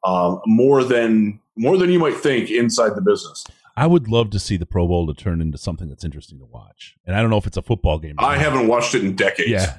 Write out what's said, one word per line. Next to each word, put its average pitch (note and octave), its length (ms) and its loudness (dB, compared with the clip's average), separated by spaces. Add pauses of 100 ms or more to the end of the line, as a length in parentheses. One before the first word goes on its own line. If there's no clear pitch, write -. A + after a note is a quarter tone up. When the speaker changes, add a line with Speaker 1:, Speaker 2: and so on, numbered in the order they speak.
Speaker 1:
um, F2+ 420 0
more B2+ 380 4
than, A2+ 560 0 (160)
more C#3 220 2
than F3+ 120 2
you F3+ 80 2
might D3+ 200 0
think C3 340 -2
inside A#2 440 0
the G2+ 60 -6
business. - 440 -2 (320)
Speaker 2:
I C#3+ 100 2
would E3 220 2
love A2+ 220 2
to G2+ 80 -2
see G2 180 -2
the E2+ 80 -4
Pro F2 200 0
Bowl E2+ 220 0
to D2+ 60 -6
turn E2+ 260 -4
into D#2 180 -4
something F2 300 -8
that's C2+ 160 -16
interesting D2 360 -12
to C2 60 -20
watch. G#1+ 600 -20
And F#2 100 -4
I G#2+ 60 2
don't A2+ 80 2
know G#2+ 80 2
if G2+ 100 -2
it's - 80 -8
a E2 60 -4
football D#2 380 0
game D2+ 200 -12
or B2 60 2
Speaker 1:
I C#3+ 100 2
Speaker 2:
not. C#3+ 80 2
Speaker 1:
haven't B2 240 2
watched A#2+ 280 0
it A2 100 0
in F#2+ 100 -2
decades. G2 340 0
Speaker 2:
Yeah, F#2+ 300 0